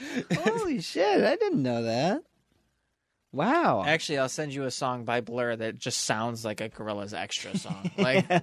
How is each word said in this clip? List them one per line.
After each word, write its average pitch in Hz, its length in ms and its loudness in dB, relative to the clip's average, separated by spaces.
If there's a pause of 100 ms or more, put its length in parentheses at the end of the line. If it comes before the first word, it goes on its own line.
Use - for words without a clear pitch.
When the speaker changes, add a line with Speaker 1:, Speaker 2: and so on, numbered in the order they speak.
(100)
Speaker 1:
<laughs> 254 280 -4
Speaker 2:
Holy 381 420 0
shit, 349 440 2
I 254 120 2
didn't 381 260 0
know 120 220 0
that. 147 380 2 (1080)
Wow. 180 520 4
Speaker 1:
Actually, 156 340 0
I'll 131 100 2
send 147 260 -6
you 139 100 -4
a 131 60 -2
song 123 340 -4
by 120 180 0
Blur 117 340 -2
that 113 220 -4
just - 240 -4
sounds 113 420 -2
like 107 160 -4
a 110 80 -4
Gorillaz 104 500 -6
extra - 380 -6
song, 190 380 -6
Speaker 2:
<laughs> - 40 -20
Speaker 1:
like, 180 300 4 (140)